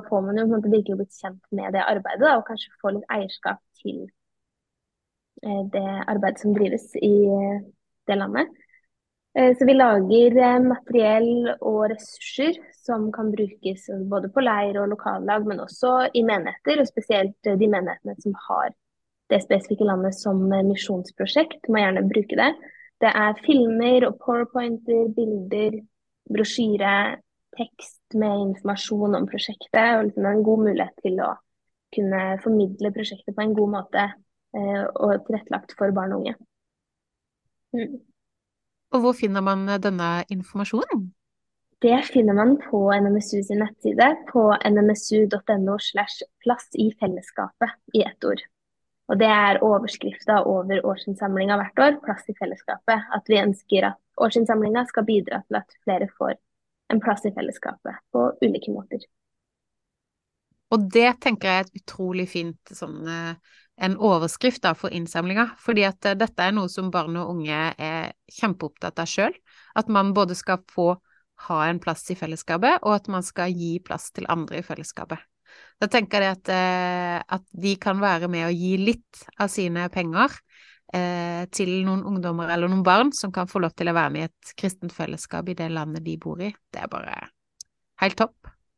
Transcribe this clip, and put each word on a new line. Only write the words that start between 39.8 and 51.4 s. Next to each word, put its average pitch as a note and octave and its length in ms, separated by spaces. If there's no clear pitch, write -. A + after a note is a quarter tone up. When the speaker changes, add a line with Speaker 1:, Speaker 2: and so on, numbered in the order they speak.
Speaker 2:
informasjonen? G3+ 840
Speaker 1:
Det B3 240
finner G#3+ 300
man A#3+ 220
på G3+ 360
N G3+ 140
M G3+ 100
S G#3 160
U G3+ 80
sin G3+ 180
nettside, A3 680
på G#3+ 360
N G#3 140
M G#3 140
S - 220
U G#3+ 140
dot G#3 220
N G3 200
O G3+ 80
slash - 440
plass A#3+ 320
i A3 160
fellesskapet F#3 680
i G#3+ 60
ett - 220
ord. - 180
Og G3+ 100
det A3 80
er G#3 320
overskriften G#3 880
over F#3+ 380
årsinnsamlingen G3 760